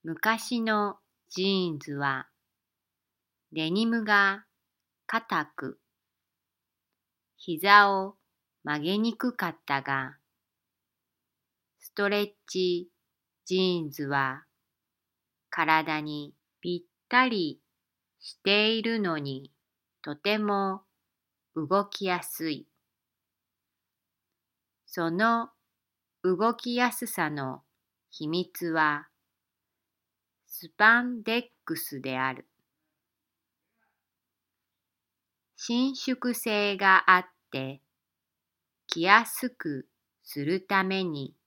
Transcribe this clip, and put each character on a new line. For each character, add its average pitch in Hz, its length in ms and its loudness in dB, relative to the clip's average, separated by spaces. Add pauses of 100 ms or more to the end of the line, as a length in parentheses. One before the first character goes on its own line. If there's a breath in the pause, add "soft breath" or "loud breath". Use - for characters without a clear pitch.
昔 220 580 -2
の 208 360 0 (320)
ジ 185 140 -4
ー 185 320 0
ン 143 40 -10
ズ 143 140 -10
は 139 340 -4 (1200)
デ 156 180 -2
ニ 208 160 0
ム 226 180 0
が 202 420 2 (600)
硬 170 400 -2 (100)
く、 - 240 -10 (1600)
膝 196 540 6
を 190 240 -2 (480)
曲 147 160 -2
げ 180 180 0
に 226 180 0
く 247 160 -2
か 180 180 -4
っ 165 140 -12
た 139 200 -2
が、 135 340 -4 (1600)
ス - 160 -20
ト 202 160 0
レ 208 140 2
ッ 202 80 -6 (160)
チ 180 420 -2 (560)
ジ 185 120 -2
ー 180 280 0
ン 143 60 -10
ズ 143 140 -8
は 139 400 -2 (1040)
体 156 500 2
に 147 320 -10 (280)
ぴ 175 220 -6
っ - 60 -20 (200)
た 254 200 4
り 170 320 -4 (580)
し - 220 -20
て 208 280 4
い 226 120 0
る 226 180 -2
の 165 200 -2
に、 139 320 -10 (500)
と 147 140 -8
て 208 240 0
も 196 420 -2 (760)
動 180 280 0
き - 180 -10
や 180 180 -2
す - 280 -8
い。 - 180 -8 (2250)
そ 170 220 -4
の 233 420 0 (680)
動 185 320 2
き 240 220 -6
や 247 160 2
す 233 160 -8
さ 160 220 -2
の 135 320 -6 (480)
秘 - 180 -10
密 175 400 -4
は、 151 400 0 (1400)
ス - 200 -18
パ 226 340 6
ン 247 220 -6
デ 226 140 0
ッ 240 60 -2 (200)
ク 160 140 -4
ス 135 240 -8
で 131 180 -4
あ 131 140 0
る。 - 160 -16 (3000)
伸 254 400 -2
縮 247 380 -4
性 208 420 -2
が 190 340 6
あ 185 100 8
っ - 60 -4 (260)
て、 135 300 -8 (1080)
着 165 160 -4
や 214 220 8
す - 240 -6
く 147 380 -8 (360)
す 143 200 -8
る 180 160 0
た 190 240 0
め 190 220 -2
に 147 420 -8